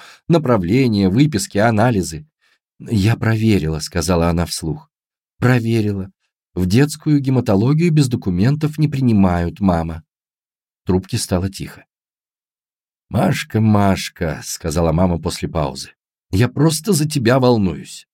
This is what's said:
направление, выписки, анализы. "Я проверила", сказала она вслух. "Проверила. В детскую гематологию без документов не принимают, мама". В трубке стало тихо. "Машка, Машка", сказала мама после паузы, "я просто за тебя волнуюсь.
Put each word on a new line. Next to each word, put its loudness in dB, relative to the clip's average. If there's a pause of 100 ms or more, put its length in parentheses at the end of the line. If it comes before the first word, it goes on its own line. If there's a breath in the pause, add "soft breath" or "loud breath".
(280 loud breath)
направление, 2
выписки, 0
анализы. 0 (520)
"Я 0
проверила", 0
сказала 0
она 0
вслух. -8 (480)
"Проверила. 0 (440)
В -2
детскую 2
гематологию 0
без 2
документов -2
не 2
принимают, 2
мама". -2 (800)
В -20
трубке -2
стало -4
тихо. -14 (1200)
"Машка, -2
Машка", 0
сказала -2
мама 2
после -6
паузы, -6 (380)
"я 2
просто 0
за 0
тебя 2
волнуюсь. 0